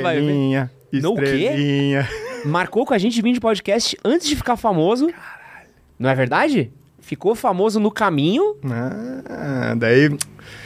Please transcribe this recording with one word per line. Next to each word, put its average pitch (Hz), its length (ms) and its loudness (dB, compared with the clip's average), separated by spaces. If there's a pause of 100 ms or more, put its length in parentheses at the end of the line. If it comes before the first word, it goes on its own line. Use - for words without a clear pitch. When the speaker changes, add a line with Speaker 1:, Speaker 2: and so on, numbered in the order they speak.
Speaker 1:
vai 156 160 0
ver. 143 40 0
Speaker 2:
Estrelinha, 135 500 0 (220)
Speaker 1:
Não, 151 200 0
o 220 40 -2
quê? 139 80 0
Speaker 2:
estrelinha. 139 840 2 (380)
Speaker 1:
Marcou 180 400 0
com 254 80 -2
a 220 60 4
gente 226 220 0
vir 247 120 2
de 240 80 -2
podcast 220 640 -2
antes 311 220 0
de 294 80 0
ficar 240 200 -2
famoso. 220 520 2
Speaker 2:
Caralho. - 600 -14 (320)
Speaker 1:
Não 127 100 0
é 135 60 2
verdade? 151 560 2 (280)
Ficou - 360 -2
famoso 214 440 0
no 208 120 2
caminho. 208 720 2
Speaker 2:
Ah, 139 1120 -6
daí 127 400 4 (500)